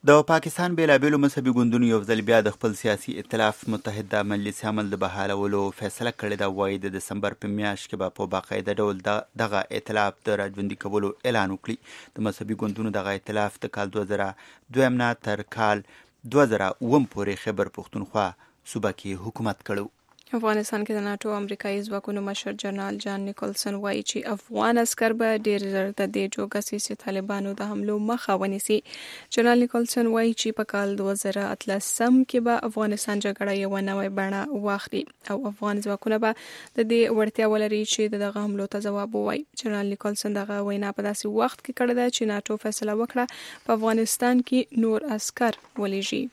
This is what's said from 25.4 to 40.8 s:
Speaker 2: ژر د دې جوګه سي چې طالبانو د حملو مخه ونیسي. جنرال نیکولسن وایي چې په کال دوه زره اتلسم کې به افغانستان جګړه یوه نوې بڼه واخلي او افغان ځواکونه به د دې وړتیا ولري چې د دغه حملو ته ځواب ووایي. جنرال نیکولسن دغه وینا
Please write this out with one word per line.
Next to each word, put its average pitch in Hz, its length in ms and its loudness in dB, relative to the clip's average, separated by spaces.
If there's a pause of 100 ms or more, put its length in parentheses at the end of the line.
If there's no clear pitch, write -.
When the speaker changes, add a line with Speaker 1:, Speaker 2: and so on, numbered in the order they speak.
Speaker 2:
ژر 190 260 0
د 196 160 0
دې 196 220 0
جوګه 208 300 -4
سي 208 120 -4
چې - 240 -6
طالبانو 196 560 -4
د 202 140 -4
حملو 208 240 0 (100)
مخه 226 360 0
ونیسي. 202 360 0 (580)
جنرال 240 280 6
نیکولسن 233 500 0
وایي 226 180 4
چې 220 280 -2
په 214 120 -4
کال 202 300 0
دوه 196 180 0
زره 196 300 -2
اتلسم 233 720 2
کې 240 260 0
به 233 220 0
افغانستان 208 560 -2
جګړه 202 340 -2
یوه 196 300 -2
نوې 196 260 -2
بڼه 196 240 -2 (240)
واخلي 202 400 -2 (240)
او 202 100 -2 (140)
افغان 208 340 -4
ځواکونه 214 400 0
به 220 80 0
د - 560 -4
دې 233 100 6 (200)
وړتیا 214 340 2
ولري 214 300 2
چې 214 320 0
د 202 100 -2
دغه 208 220 -2
حملو 196 260 -2
ته 208 140 -4
ځواب 202 320 -2
ووایي. 233 260 -2 (160)
جنرال 202 320 -2
نیکولسن 208 480 -4
دغه 202 240 -4
وینا 202 320 -4